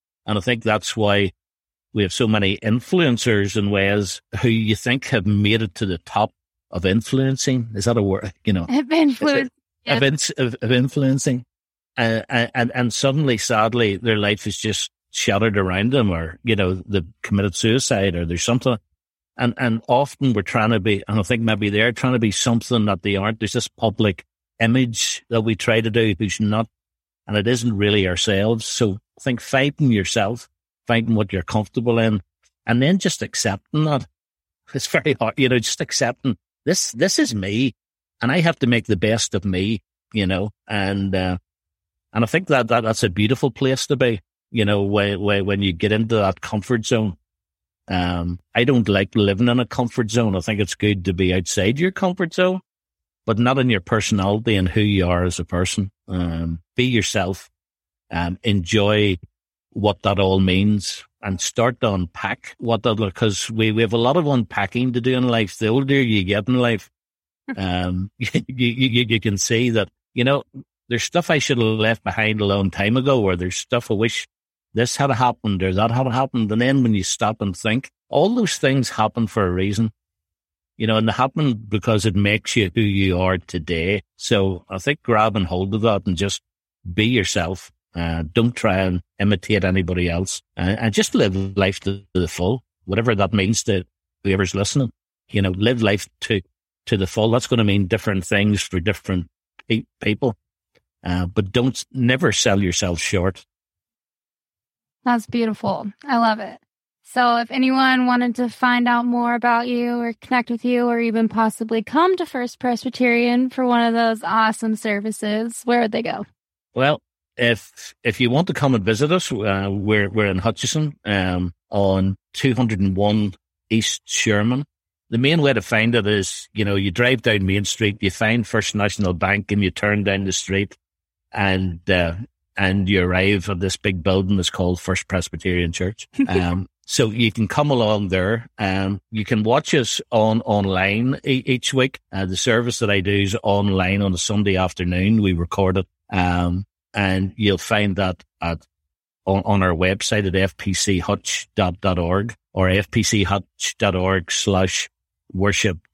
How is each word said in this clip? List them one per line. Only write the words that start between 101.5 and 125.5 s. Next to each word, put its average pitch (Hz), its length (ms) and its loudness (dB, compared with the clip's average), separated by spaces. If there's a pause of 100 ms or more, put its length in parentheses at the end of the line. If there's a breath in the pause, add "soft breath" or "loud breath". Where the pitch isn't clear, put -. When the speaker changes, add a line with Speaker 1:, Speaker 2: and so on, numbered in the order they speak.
Speaker 1:
don't, 123 400 0
never 127 400 2
sell 101 300 2
yourself 87 380 -2
short. 92 440 -2 (1600)
Speaker 2:
That's 240 200 2
beautiful. 214 640 -2 (140)
I 254 120 0
love 226 220 2
it. 185 200 -14 (440)
So 240 340 0
if 233 120 -4
anyone 262 560 2
wanted 247 300 0
to 247 140 -2
find 247 380 0
out 240 180 2
more 240 280 0
about 240 340 0
you 240 320 -2
or 233 220 -4
connect 240 300 -2
with 233 120 -4
you 247 240 2
or 233 120 0
even 226 280 2
possibly 220 540 -2
come 349 360 2
to 349 80 -4
First 247 340 -8
Presbyterian 240 880 0
for 254 160 -2
one 240 160 2
of 233 140 2
those 226 280 0
awesome 220 520 0
services, 214 880 -4
where 240 180 2
would 226 100 0
they 233 120 -4
go? - 220 -6 (500)
Speaker 1:
Well, 139 240 2 (360)
if, - 680 -2
if 110 160 0
you 123 100 4
want 156 180 2
to 151 60 -2
come 135 220 2
and 101 80 0
visit 113 280 2
us, 185 200 0
uh, 98 400 -2
we're, 101 380 0
we're 104 180 2
in 95 100 0
Hutchison, 143 580 -2 (100)
um, 92 480 -2 (180)
on 95 440 2 (180)
two 131 200 0
hundred 110 260 0
and 95 160 0
one 104 380 0 (360)
East 110 360 -2
Sherman. 117 600 0 (440)
The 117 80 -2
main 147 240 2
way 139 120 4